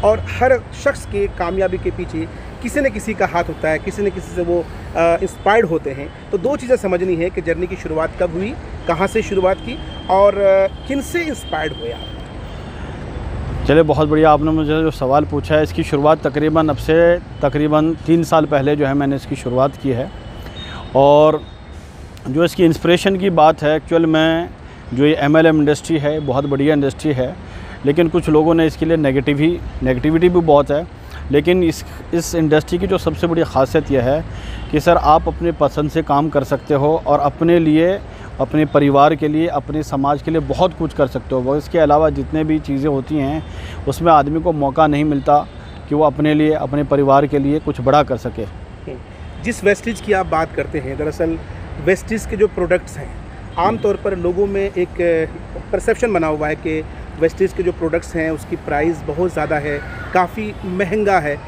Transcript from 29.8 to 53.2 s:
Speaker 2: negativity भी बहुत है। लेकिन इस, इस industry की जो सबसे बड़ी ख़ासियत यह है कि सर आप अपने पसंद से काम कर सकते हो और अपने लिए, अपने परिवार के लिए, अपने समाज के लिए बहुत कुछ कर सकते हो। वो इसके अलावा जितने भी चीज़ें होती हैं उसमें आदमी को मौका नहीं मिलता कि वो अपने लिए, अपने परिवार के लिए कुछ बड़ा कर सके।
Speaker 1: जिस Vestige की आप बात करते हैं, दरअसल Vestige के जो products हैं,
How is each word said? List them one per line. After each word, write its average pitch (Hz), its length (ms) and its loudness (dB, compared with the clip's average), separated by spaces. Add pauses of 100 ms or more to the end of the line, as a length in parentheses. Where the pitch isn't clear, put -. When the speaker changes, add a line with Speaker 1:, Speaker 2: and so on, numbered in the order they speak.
Speaker 2:
negativity 151 460 2
भी 175 140 4
बहुत 143 280 6
है। 156 160 0 (460)
लेकिन 175 300 4
इस, 165 220 0 (300)
इस 170 200 -2
industry 156 440 2
की 190 80 -2
जो 185 120 2
सबसे 165 280 -2
बड़ी 165 180 2
ख़ासियत 139 460 0
यह 131 120 2
है 135 220 0 (460)
कि 151 100 2
सर 170 160 4
आप 156 320 4
अपने 165 240 -2
पसंद 151 380 0
से 165 120 0
काम 143 260 2
कर 143 160 0
सकते 143 300 -2
हो 147 200 2 (120)
और 143 140 4
अपने 170 380 2
लिए, 160 300 4 (520)
अपने 151 260 0
परिवार 143 480 4
के 151 140 -2
लिए, 156 200 0
अपने 143 340 -4
समाज 143 400 -2
के - 80 -4
लिए 160 120 2
बहुत 147 360 0
कुछ 160 160 -4
कर 143 120 2
सकते 131 280 -6
हो। 127 60 0
वो 131 160 0
इसके 147 220 -2
अलावा 151 320 6
जितने 139 340 -2
भी 156 160 0
चीज़ें 139 280 -2
होती 139 280 -2
हैं 147 260 -2 (460)
उसमें 165 240 2
आदमी 147 300 4
को 175 120 0
मौका 143 320 2
नहीं 147 200 2
मिलता 147 320 2 (500)
कि 143 60 -2
वो 151 100 4
अपने 147 300 2
लिए, 151 180 4
अपने 147 320 -2
परिवार 139 420 4
के 143 120 0
लिए 143 220 0
कुछ 143 200 -6
बड़ा 135 220 4
कर 135 160 -2
सके। 113 280 -8 (960)
Speaker 1:
जिस 226 220 -6
Vestige 202 360 0
की 208 120 -2
आप 190 160 0
बात 160 260 -2
करते 147 240 -4
हैं, 135 200 -8
दरअसल 160 400 -4 (480)
Vestige 190 400 -2
के 220 100 -6
जो 208 120 4
products 180 480 -2
हैं, - 180 -12 (440)